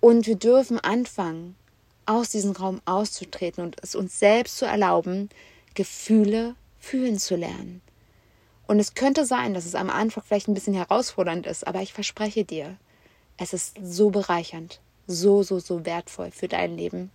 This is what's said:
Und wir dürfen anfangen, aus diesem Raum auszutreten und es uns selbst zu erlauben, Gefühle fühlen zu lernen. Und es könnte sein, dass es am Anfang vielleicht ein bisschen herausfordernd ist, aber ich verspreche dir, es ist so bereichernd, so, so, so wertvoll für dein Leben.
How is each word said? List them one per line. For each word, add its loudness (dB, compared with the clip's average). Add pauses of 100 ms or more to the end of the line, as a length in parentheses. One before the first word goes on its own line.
Und 8
wir 0
dürfen 4
anfangen, -4 (520)
aus 0
diesem 0
Raum -4
auszutreten -4
und -8
es -12
uns -6
selbst 4
zu -2
erlauben, 0 (460)
Gefühle 2 (240)
fühlen -2
zu -2
lernen. -8 (840)
Und 4
es 0
könnte 2
sein, 0
dass -4
es -10
am -2
Anfang -2
vielleicht 0
ein 2
bisschen -2
herausfordernd 0
ist, -8
aber -4
ich -10
verspreche -4
dir, -10 (580)
es -8
ist -8
so 2
bereichernd, -4 (260)
so, 4
so, -2
so -6
wertvoll -8
für -8
dein -4
Leben. -8